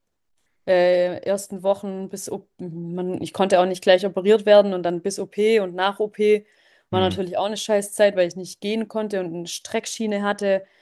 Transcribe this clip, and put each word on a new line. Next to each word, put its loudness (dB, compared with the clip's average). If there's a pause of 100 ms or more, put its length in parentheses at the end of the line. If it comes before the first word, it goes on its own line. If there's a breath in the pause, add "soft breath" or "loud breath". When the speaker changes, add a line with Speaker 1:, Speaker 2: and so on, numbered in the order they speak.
(680)
Speaker 1:
äh, 2
ersten -6
Wochen -2
bis -12
op-, -12 (100)
man, -8
ich -10
konnte 4
auch 4
nicht -6
gleich 6
operiert 2
werden 8
und -4
dann -2
bis -6
O -6
P 2
und -4
nach -2
O -2
P 0 (440 soft breath)
war 2
Speaker 2:
Mhm. 4
Speaker 1:
natürlich -4
auch 0
eine -4
scheiß -2
Zeit, 2
weil 2
ich -12
nicht -12
gehen -4
konnte -4
und -8
eine -8
Streckschiene -6
hatte. -2 (180 soft breath)